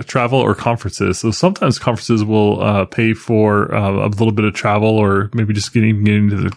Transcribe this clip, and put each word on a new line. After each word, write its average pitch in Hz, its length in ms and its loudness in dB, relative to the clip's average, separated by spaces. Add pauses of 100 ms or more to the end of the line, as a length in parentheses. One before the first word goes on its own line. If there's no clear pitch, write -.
travel 123 400 -2
or 107 120 2
conferences. 98 680 -2
So 113 100 -2
sometimes 156 480 0
conferences 113 460 -2
will, 104 360 2
uh, 101 260 0
pay 113 280 0
for, 107 580 0
uh, 101 320 -2
a 101 40 0
little 107 240 0
bit 107 120 0
of 104 80 0
travel 107 360 0
or 104 440 2
maybe 107 220 -2
just 104 180 -4
getting, 110 300 2
getting 104 280 2
to 101 60 -2
the, 95 200 -4